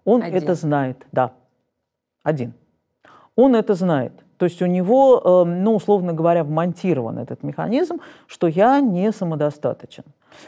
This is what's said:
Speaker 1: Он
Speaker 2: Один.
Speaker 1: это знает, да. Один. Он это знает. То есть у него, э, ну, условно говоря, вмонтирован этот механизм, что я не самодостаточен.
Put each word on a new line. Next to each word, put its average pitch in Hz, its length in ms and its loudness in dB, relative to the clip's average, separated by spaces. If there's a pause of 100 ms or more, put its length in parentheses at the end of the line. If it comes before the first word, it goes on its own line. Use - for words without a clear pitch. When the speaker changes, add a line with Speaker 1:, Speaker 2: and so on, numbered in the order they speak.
Speaker 1:
Он 226 180 4
Speaker 2:
Один. 180 200 -4
Speaker 1:
это 170 120 0
знает, 143 560 -4
да. 127 200 -2 (920)
Один. 127 300 -4 (840)
Он 262 200 6
это 214 180 0
знает. 165 400 -2 (240)
То 180 80 0
есть 170 160 -4
у 180 60 0
него, 233 580 4
э, 180 240 6
ну, 190 260 0
условно 180 380 0
говоря, 165 320 0
вмонтирован 156 760 -4
этот 127 240 -12
механизм, 233 560 -4 (280)
что - 200 -4
я 208 320 4
не 214 320 0
самодостаточен. 151 920 -6 (440)